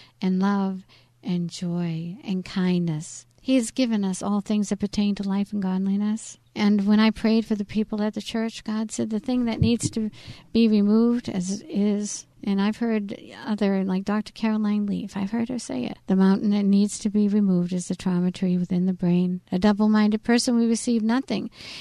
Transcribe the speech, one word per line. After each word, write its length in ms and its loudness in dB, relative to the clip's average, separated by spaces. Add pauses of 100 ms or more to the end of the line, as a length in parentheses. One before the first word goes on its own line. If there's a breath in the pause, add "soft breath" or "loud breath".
(220 loud breath)
and 180 2
love 460 0 (360 soft breath)
and 280 -2
joy 720 -4
and 220 -4
kindness. 800 -2 (160)
He 140 2
has 140 0
given 340 0
us 180 -4
all 180 0
things 300 -2
that 80 -2
pertain 380 0
to 120 -4
life 240 -2
and 80 -4
godliness. 800 -2 (160)
And 320 2
when 140 6
I 100 6
prayed 340 2
for 100 -2
the 100 -4
people 360 -4
at 140 -2
the 80 -8
church, 420 -6
God 260 -4
said 200 -4
the 100 -2
thing 240 -2
that 160 -2
needs 300 2
to 200 -4 (420 loud breath)
be 160 6
removed 600 4
as 400 -4
is, 580 -2 (160)
and 180 0
I've 180 0
heard 380 -2 (280)
other, 400 0
like 200 0
Doctor 280 -4
Caroline 540 0
Leaf, 300 -4
I've 140 -4
heard 180 -2
her 100 -4
say 260 -6
it, 220 -10
"The 100 2
mountain 340 4
that 140 2
needs 360 2
to 100 -2
be 180 2
removed 440 2
is 160 -4
the 80 -4
trauma 340 0
tree 260 0
within 300 0
the 60 0
brain. 500 0 (100)
A 60 0
double-minded 640 4
person, 340 2
we 100 4
receive 360 0
nothing." 480 -2 (300 loud breath)